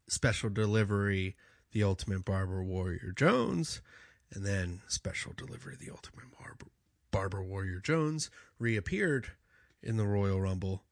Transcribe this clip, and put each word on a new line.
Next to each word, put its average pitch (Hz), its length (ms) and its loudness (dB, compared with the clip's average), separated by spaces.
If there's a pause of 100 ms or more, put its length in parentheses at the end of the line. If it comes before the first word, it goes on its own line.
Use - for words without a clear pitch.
Special - 440 0
Delivery, 101 840 4 (380)
the 107 100 4
Ultimate 95 440 2
Barber 95 360 0
Warrior 92 540 -2
Jones, 190 640 2 (520)
and 98 120 -8
then 95 420 -2
Special - 480 -6
Delivery, 135 460 -12
the - 100 -14
Ultimate - 360 -18 (120)
Barber, - 280 -18 (440)
Barber 95 320 0
Warrior 95 380 -4
Jones 156 500 0 (280)
reappeared 127 680 0 (540)
in 113 140 -2
the 107 100 2
Royal 98 360 2
Rumble 95 500 -2